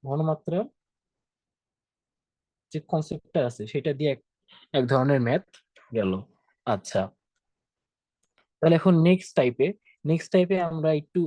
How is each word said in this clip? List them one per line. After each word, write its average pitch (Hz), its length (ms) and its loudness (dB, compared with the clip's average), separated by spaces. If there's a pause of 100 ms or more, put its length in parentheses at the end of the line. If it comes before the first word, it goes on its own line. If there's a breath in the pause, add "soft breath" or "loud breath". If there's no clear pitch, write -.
ঘনমাত্রার 156 600 -4 (2000)
যে 156 80 -8 (120)
কনসেপ্টটা 160 580 -4
আছে - 140 -12 (100)
সেটা 147 240 -4
দিয়ে 147 180 -2
এক, - 40 -20 (580 soft breath)
এক 131 140 2
ধরনের 135 360 2
ম্যাথ 151 180 -2 (520)
গেল। 98 140 0 (560)
আচ্ছা, 101 340 -4 (1600)
তাহলে 165 220 4
এখন 185 140 4 (140)
নেক্সট 180 320 2
টাইপে, 127 280 2 (380 soft breath)
নেক্সট 160 280 -2
টাইপে 185 240 2 (120)
আমরা 156 220 -2 (100)
একটু 175 260 -4